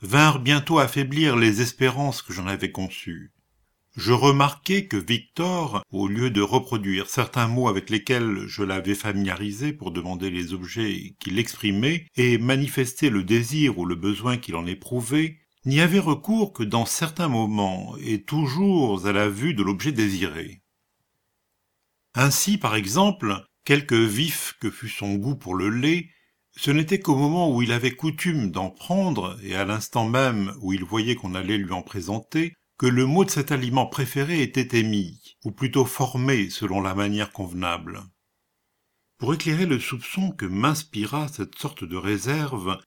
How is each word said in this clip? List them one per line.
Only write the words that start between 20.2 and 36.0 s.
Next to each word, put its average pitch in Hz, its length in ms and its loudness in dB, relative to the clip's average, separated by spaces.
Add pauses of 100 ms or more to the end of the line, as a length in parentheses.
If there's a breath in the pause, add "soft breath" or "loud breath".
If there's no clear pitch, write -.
Ainsi, 143 420 4
par 107 180 0
exemple, 110 680 0 (220)
quelque 143 280 2
vif 113 680 0
que 107 100 -4
fût - 160 -14
son 101 280 -4
goût 123 200 -2
pour 90 180 -6
le 92 160 0
lait, 156 380 0 (480 soft breath)
ce - 160 0
n'était 160 280 2
qu'au 160 180 2
moment 156 360 2
où 120 80 2
il 120 120 2
avait 120 180 0
coutume 156 600 -2
d'en 95 180 -4
prendre 120 720 -2
et 98 100 -6
à 95 120 0
l'instant 110 420 -2
même 113 540 0
où 95 100 -4
il 92 140 -2
voyait 113 300 0
qu'on 92 200 -6
allait 95 220 -2
lui 95 160 -4
en 92 80 -4
présenter, 110 720 -4 (280)
que 127 60 4
le 127 180 4
mot 170 180 4
de 196 60 2
cet 143 220 -2
aliment 127 340 2
préféré 143 560 -2
était 123 380 0
émis, 104 680 -2
ou 110 60 -4
plutôt 131 340 2
formé 127 640 0